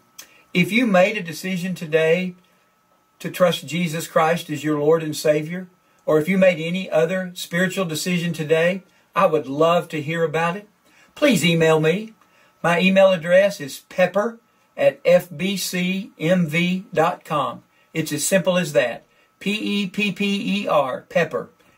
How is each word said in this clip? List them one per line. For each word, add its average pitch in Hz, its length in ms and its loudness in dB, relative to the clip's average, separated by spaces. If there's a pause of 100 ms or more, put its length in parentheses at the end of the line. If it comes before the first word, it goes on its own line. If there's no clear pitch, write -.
(540)
If 180 180 0
you 240 140 2
made 202 320 4
a 196 60 -6
decision 180 500 -6
today 165 640 0 (800)
to 170 140 -10
trust 175 340 0
Jesus 160 420 -4
Christ 165 440 0
as 139 120 -6
your 151 160 -2
Lord 160 220 2
and 156 140 -6
Savior, 160 540 -2 (360)
or 156 140 4
if 151 100 -2
you 190 80 2
made 185 220 4
any 175 280 -6
other 180 460 -2
spiritual 180 520 -4
decision 170 460 -4
today, 160 520 0 (320)
I 190 100 4
would 156 220 0
love 160 420 2
to 151 140 -6
hear 165 200 -2
about 165 320 -2
it. 208 140 -14 (460)
Please 240 280 2
email 160 360 4
me. 180 340 0 (480)
My 170 180 0
email 190 320 6
address 185 480 2
is 135 200 -12 (100)
pepper 202 500 0 (380)
at 139 260 2
F 170 320 4
B 190 220 -2
C 185 640 -4
M 175 260 2
V 180 480 -2
dot 175 320 0
com. 135 380 -4 (280)
It's 156 200 -4
as 147 140 -4
simple 185 300 2
as 165 180 -2
that. 123 300 0 (360)
P 196 140 -4
E 202 340 -4
P 202 240 -2
P 202 500 -2
E 196 60 -8
R, 139 420 -2
pepper - 400 -2 (280)